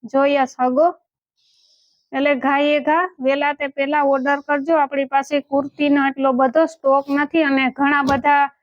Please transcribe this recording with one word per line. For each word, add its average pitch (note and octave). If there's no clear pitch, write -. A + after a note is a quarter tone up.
જોઈ C#4
જ C4+
શકો. B3+
એટલે C#4
ઘાએ C#4+
ઘા E4
વહેલા C#4+
તે C#4+
પહેલા C#4+
ઓર્ડર C#4
કરજો. D4
આપણી C#4
પાસે C#4
કુર્તીનો C#4+
એટલો C4+
બધો C4
સ્ટોક C#4
નથી D4
અને C4+
ઘણા C#4
બધા C#4